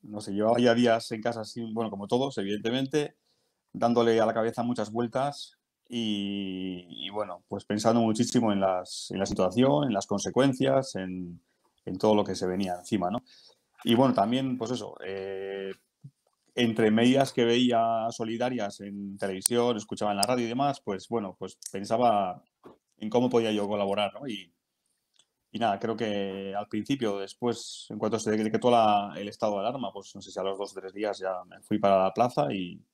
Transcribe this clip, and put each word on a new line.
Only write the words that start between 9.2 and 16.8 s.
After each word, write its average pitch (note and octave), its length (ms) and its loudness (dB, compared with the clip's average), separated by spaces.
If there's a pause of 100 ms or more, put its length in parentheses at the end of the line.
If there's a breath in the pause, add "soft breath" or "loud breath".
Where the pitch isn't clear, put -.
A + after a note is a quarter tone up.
la G2 60 2
situación, A#2 580 2
en B2 80 0
las G2 140 -2
consecuencias, C3 920 0
en, F#2 440 -8 (440)
en F#2 140 -6
todo G#2+ 180 6
lo G2+ 80 4
que F#2+ 100 -4
se F#2 120 -4
venía F#2 280 -2
encima, F2+ 360 -2
¿no? A#2+ 120 -4 (600 soft breath)
Y A#2 100 4
bueno, B2+ 180 6
también, B2 460 0
pues A2+ 140 -4
eso, G#2+ 320 -8
eh, G2 680 -8 (840)
entre A2+ 360 4